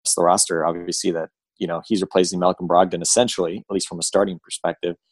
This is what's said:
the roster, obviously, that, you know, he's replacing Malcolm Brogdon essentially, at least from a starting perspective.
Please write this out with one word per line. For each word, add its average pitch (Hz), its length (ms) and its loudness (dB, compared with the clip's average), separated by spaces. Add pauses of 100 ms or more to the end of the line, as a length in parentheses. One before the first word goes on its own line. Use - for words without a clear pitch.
(160)
the 90 80 2
roster, 87 420 2
obviously, 87 460 -2
that, 82 180 -4 (280)
you 90 100 -4
know, 82 180 -4
he's 101 160 0
replacing 92 380 2
Malcolm 90 280 0
Brogdon 87 340 4
essentially, 95 680 0
at 101 40 -6
least 95 160 -2
from 87 100 -10
a 80 40 -4
starting 92 380 0
perspective. - 540 -6 (160)